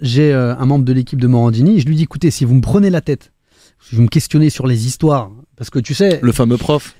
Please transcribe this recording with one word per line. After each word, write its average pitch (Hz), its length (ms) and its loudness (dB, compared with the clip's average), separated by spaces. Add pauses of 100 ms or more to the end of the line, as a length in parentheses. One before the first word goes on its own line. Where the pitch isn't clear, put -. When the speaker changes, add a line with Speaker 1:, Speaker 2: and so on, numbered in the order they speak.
Speaker 1:
j'ai, 143 320 2
euh, 123 240 0
un 127 80 -6
membre 139 200 2
de 127 80 0
l'équipe 127 280 -2
de 123 60 0
Morandini. 123 540 2
Je 120 60 0
lui 156 100 0
dis, 160 80 0
Écoutez, 151 260 -2
si - 140 -4
vous 120 100 2
me 131 60 4
prenez 190 280 2
la 180 120 -2
tête, - 320 -8 (500)
si - 140 -8
vous 117 60 4
me 117 40 4
questionnez 156 420 0
sur 131 200 -4
les 117 180 -2
histoires, 131 460 -2 (240)
parce 123 120 -14
que 131 120 -4
tu 127 120 -6
sais, 180 300 0
Speaker 2:
Le 123 80 2
fameux 120 260 0
prof. - 420 -4